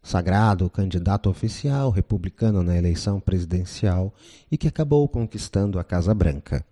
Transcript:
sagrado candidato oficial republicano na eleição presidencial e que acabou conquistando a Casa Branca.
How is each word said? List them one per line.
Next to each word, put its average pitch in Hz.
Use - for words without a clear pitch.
sagrado 95
candidato 95
oficial 139
republicano 95
na 87
eleição 87
presidencial 90
e 156
que -
acabou 147
conquistando 101
a 82
Casa 90
Branca. 78